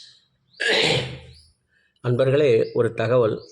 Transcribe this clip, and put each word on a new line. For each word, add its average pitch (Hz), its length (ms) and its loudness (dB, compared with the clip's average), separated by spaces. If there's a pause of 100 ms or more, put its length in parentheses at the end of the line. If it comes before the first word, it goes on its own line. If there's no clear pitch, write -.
(2000)
அன்பர்களே, 131 680 2
ஒரு 113 200 0
தகவல். 113 460 0 (120)